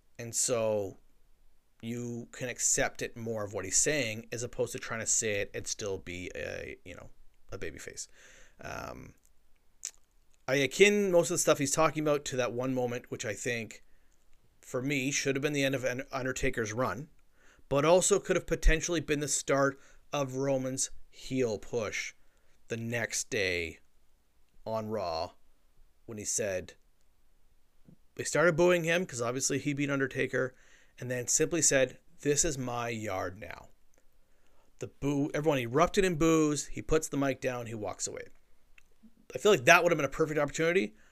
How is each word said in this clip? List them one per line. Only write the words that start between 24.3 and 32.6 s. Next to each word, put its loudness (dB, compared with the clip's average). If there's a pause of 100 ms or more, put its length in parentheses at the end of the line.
on -4
Raw -4 (760)
when -12
he -10
said, -2 (1400)
they -6
started 4
booing 6
him 2
'cause -8
obviously 0
he -2
beat -2
Undertaker, -2 (460)
and -8
then -4
simply 2
said, 4 (240)
"This 2
is -2
my -4